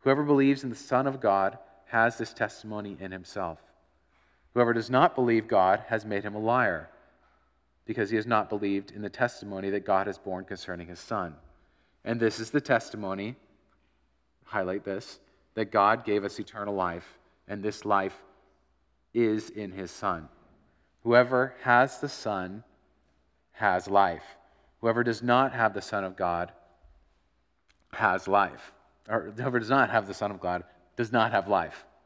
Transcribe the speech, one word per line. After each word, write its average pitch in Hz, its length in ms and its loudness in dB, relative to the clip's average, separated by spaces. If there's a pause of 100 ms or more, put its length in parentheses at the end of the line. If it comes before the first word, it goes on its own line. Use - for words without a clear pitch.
Whoever 139 200 4
believes 139 400 4
in 127 60 -4
the 110 40 -6
Son 131 320 0
of 135 140 -4
God 98 380 2 (260)
has 117 340 2
this 113 140 -6
testimony 104 680 -8
in 92 140 -10
himself. 90 480 -8 (920)
Whoever 120 200 4
does 113 180 -2
not 139 240 4
believe 113 320 2
God 101 400 4
has 110 180 -4
made 101 200 -4
him 104 100 -8
a 107 60 -6
liar, 113 500 0 (960)
because 107 260 -4
he 113 60 0
has 107 100 -2
not 107 220 0
believed 101 420 -4
in 104 120 -14
the 101 60 -8
testimony 98 640 -4
that 98 140 -4
God 98 240 2
has 95 100 -8
borne 92 260 -8
concerning 87 440 -12
his 87 100 -16
Son. 87 380 -6 (640)
And 117 160 -4
this 113 220 0
is 110 100 -10
the 147 100 0
testimony," 107 760 -4 (1080)
highlight 95 380 -4
this, - 380 -10 (340)
"that 110 120 -2
God 110 380 4
gave 104 200 0
us 101 160 -6
eternal 101 340 -8
life, 87 460 -4 (260)
and 101 160 -10
this 104 220 -6
life 98 400 0 (880)
is 110 360 0
in 101 200 -10
his 95 220 -12
Son. 85 360 -4 (760)
Whoever 123 580 4
has 127 380 2
the 143 80 -6
Son 101 560 -8 (880)
has 92 340 0
life. 98 500 2 (440)
Whoever 117 240 0
does 117 180 -2
not 123 300 2
have 113 220 0
the 104 60 -6
Son 101 220 -4
of 92 140 -8
God 87 360 -2 (1400)
has 92 340 0
life." 98 460 0 (360)
Or, 107 280 -4
"Whoever 123 220 -2
does 110 100 -4
not 127 220 4
have 110 160 2
the 98 80 -10
Son 101 160 -4
of 95 100 -10
God 90 220 -2 (320)
does 117 160 -2
not 117 220 4
have 98 160 0
life." 87 360 0 (220)